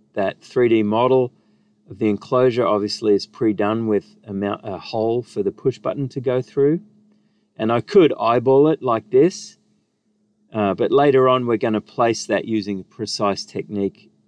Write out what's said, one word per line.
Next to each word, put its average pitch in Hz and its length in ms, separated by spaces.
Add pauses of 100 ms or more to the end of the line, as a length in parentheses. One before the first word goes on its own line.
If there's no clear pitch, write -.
(140)
that 95 280
three 123 260
D 113 160
model 123 480 (580)
of 98 100
the 107 100
enclosure 120 580
obviously 104 460
is 98 120
pre-done 110 600
with 101 380
a 104 80
mount, 101 320
a 95 120
hole 113 460
for - 180
the 98 120
push - 260
button 135 300
to 139 100
go 127 220
through. 147 400 (760)
And 110 120
I 120 100
could 170 380
eyeball 127 480
it 156 160
like 113 260
this, 151 480 (960)
uh, 101 220
but 104 160
later 131 360
on 127 200
we're 113 100
gonna 110 240
place - 460
that 101 180
using 101 340
a 92 40
precise 101 600
technique, - 680 (160)